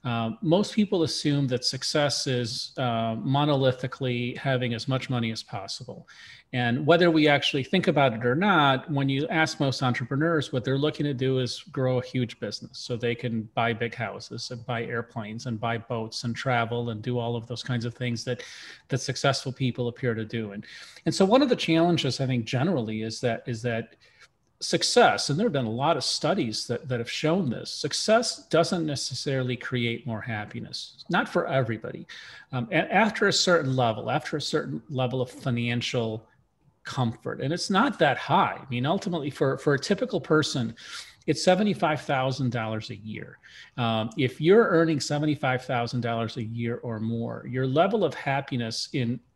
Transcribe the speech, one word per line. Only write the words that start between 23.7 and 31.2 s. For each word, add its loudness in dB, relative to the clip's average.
success, 4
and 0
there 2
have 0
been 0
a -2
lot 2
of -4
studies -2
that, -4
that -2
have -6
shown 0
this, -6
success 0
doesn't 2
necessarily -2
create -2
more -4
happiness, -10
not 2